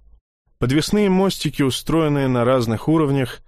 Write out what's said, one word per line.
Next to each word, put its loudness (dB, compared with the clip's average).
Подвесные 2
мостики, 0
устроенные 0
на 0
разных 0
уровнях, 0